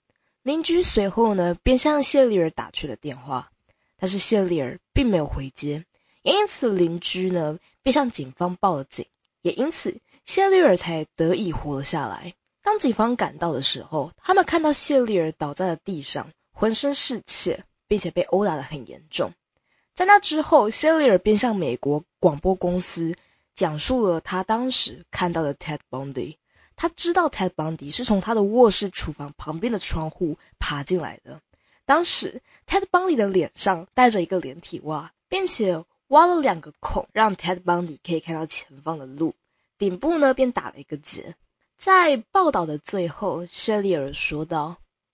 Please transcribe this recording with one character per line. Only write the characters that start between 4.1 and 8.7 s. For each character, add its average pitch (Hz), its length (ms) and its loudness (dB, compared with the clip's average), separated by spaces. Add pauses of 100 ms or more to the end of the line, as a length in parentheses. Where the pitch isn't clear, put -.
谢 202 240 2
利 175 180 0
尔 131 180 -6 (140)
并 262 160 2
没 202 80 4
有 151 100 0
回 135 240 -8
接， 147 360 -6 (360)
也 - 120 2
因 415 120 2
此 247 240 -2
邻 175 300 2
居 185 300 -4
呢， 165 280 -2 (240)
便 262 120 2
向 269 160 0
警 131 220 -10
方 180 240 -4
报 185 200 0